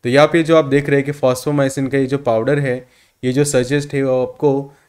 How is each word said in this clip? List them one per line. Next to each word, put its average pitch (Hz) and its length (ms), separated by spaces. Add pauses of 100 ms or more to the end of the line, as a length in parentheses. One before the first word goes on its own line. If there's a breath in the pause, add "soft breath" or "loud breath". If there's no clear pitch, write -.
तो 117 60
यहाँ 139 180
पे 165 160
जो 160 140
आप 156 80
देख 139 220
रहे 143 100
हैं 139 100
कि 147 60
फॉस्फोमाइसिन 135 760
का 135 100
ये 135 80
जो 139 120
पाउडर 127 400
है, 127 300 (360 soft breath)
ये 123 80
जो 143 120
सजेस्ट 143 500
है 139 80
वो 131 200
आपको 139 500 (160 loud breath)